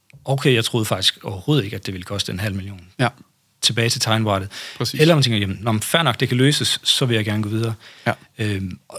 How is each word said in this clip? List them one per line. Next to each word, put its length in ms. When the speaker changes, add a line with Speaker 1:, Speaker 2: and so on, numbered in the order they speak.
Speaker 1:
okay, 300
jeg 100
troede 220
faktisk 380
overhovedet 400
ikke, 120
at 100
det 80
ville 100
koste 280
en 80
halv 140
million. 260
Speaker 2:
Ja. 100
Speaker 1:
Tilbage 280
til 120
tegnbrættet. 500
Speaker 2:
Præcis. 220
Speaker 1:
Eller 140
man 80
tænker, 160
jamen, 220
nå, 120
men 100
fair 200
nok, 180
det 80
kan 80
løses, 460
så 240
vil 80
jeg 100
gerne 180
gå 60
videre. 260
Speaker 2:
Ja. 60
Speaker 1:
Øhm, 400
og, 100